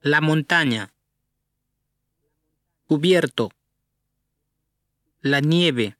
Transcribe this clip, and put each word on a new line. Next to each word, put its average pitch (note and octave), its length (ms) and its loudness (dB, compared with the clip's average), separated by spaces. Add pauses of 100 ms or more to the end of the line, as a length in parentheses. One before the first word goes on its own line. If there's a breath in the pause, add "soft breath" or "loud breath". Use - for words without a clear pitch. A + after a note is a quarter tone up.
La D3 180 0
montaña. D3+ 720 -2 (2000)
Cubierto. D3+ 640 0 (1700)
La C#3 200 -2
nieve. D3 580 0